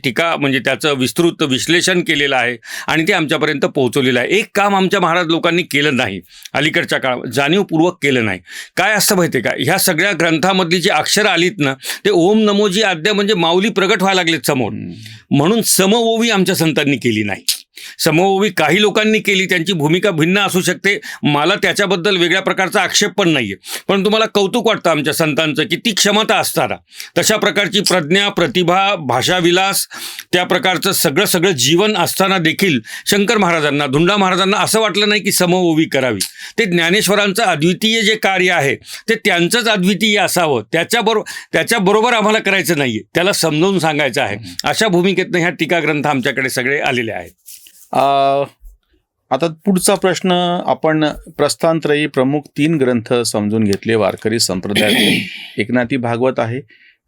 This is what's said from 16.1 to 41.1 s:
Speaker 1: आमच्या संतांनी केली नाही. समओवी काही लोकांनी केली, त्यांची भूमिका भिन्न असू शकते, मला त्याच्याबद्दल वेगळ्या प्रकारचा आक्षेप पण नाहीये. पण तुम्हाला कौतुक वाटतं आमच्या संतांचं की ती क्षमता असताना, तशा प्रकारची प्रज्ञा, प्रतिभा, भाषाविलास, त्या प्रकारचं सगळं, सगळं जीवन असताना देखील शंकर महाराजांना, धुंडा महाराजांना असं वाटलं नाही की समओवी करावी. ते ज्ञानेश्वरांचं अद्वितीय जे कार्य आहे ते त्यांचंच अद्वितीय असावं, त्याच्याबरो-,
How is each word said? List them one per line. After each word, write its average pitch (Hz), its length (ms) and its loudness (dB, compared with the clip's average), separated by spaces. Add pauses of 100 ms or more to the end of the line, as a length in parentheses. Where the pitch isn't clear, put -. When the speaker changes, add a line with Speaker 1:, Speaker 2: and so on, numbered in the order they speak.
Speaker 1:
आमच्या 190 260 2
संतांनी 147 420 0
केली 110 260 0
नाही. 101 180 -6 (580)
समओवी 190 500 2
काही 170 320 2
लोकांनी 214 380 2
केली, 196 260 0
त्यांची 185 280 -2
भूमिका 170 380 0
भिन्न 170 280 2
असू 190 220 0
शकते, - 380 -2 (240)
मला 147 320 2
त्याच्याबद्दल 190 640 0
वेगळ्या 175 240 0
प्रकारचा 185 400 -2
आक्षेप 185 280 0
पण 190 200 0
नाहीये. 117 260 0 (320)
पण 190 180 2
तुम्हाला 220 200 2
कौतुक 202 420 0
वाटतं 190 220 0
आमच्या 151 240 0
संतांचं 156 500 0
की 165 120 -6
ती 233 160 -2
क्षमता 208 440 2
असताना, 135 400 -2 (420)
तशा 190 200 2
प्रकारची 202 420 0
प्रज्ञा, 180 500 0
प्रतिभा, 185 640 0
भाषाविलास, 175 920 0 (460)
त्या 180 100 4
प्रकारचं 185 480 0
सगळं, 165 340 0
सगळं 185 260 2
जीवन 175 460 2
असताना 190 400 0
देखील 160 420 0 (260)
शंकर 202 320 2
महाराजांना, 151 500 2
धुंडा 170 300 2
महाराजांना 190 400 2
असं 190 220 0
वाटलं 208 300 0
नाही 208 120 2
की 196 100 -2
समओवी 175 540 2
करावी. 127 340 0 (400)
ते 226 60 2
ज्ञानेश्वरांचं 190 800 0
अद्वितीय 185 580 0
जे 214 140 0
कार्य 190 360 0
आहे 139 240 0
ते - 400 -6
त्यांचंच 196 520 0
अद्वितीय 208 520 0
असावं, 156 520 0
त्याच्याबरो-, 214 520 0 (300)